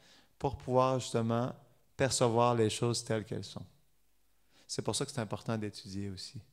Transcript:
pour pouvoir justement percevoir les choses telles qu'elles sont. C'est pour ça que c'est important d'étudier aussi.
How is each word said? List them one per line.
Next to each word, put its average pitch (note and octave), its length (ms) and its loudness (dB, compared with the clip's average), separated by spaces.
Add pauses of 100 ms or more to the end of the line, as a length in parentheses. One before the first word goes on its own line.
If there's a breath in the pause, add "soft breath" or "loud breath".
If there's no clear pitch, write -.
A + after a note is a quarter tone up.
(400 soft breath)
pour C3+ 180 -2
pouvoir C3 420 4
justement A#2 540 0 (420)
percevoir A#2+ 600 4
les A2 160 4
choses A#2+ 320 0
telles A2 200 -2
qu'elles G2+ 200 -8
sont. - 200 -12 (1040 soft breath)
C'est - 140 -6
pour G#2+ 140 0
ça C#3+ 100 -2
que - 60 -8
c'est A#2 100 -4
important G#2+ 380 -4
d'étudier G2+ 500 -8
aussi. F#2+ 320 -12 (120)